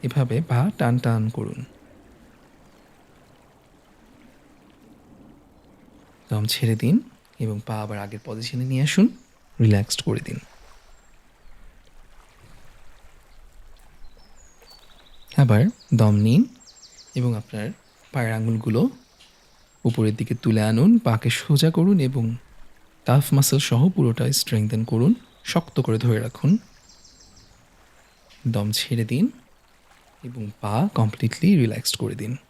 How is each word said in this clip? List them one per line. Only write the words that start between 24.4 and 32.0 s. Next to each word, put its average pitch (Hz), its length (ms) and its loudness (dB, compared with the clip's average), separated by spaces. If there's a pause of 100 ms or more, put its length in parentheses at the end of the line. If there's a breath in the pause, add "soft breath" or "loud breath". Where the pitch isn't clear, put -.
করুন। 117 280 2 (320)
শক্ত - 360 -2
করে 110 180 2
ধরে 113 220 2
রাখুন। 123 300 -2 (2000)
দম 107 200 -2 (100)
ছেড়ে 117 260 -4
দিন 127 200 -2 (1000)
এবং 120 200 -14 (180)
পা 104 140 -6 (200)
কমপ্লিটলি 113 640 -2
রিল্যাক্সড 123 400 -2
করে 104 180 -6